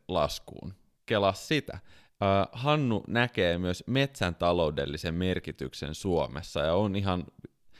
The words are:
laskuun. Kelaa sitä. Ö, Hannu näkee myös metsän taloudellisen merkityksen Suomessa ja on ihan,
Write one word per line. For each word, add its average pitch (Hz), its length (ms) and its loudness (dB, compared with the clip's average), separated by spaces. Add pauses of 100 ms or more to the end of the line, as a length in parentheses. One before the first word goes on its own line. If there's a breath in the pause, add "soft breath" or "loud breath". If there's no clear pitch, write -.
laskuun. - 680 -2 (320)
Kelaa 98 260 4
sitä. - 500 -4
Ö, - 720 0
Hannu 131 540 0
näkee 98 520 2
myös 90 280 -2
metsän 127 480 0
taloudellisen 80 800 0
merkityksen 85 800 -4
Suomessa 78 640 -2
ja 78 140 2
on 98 220 2
ihan, 95 280 0 (560 soft breath)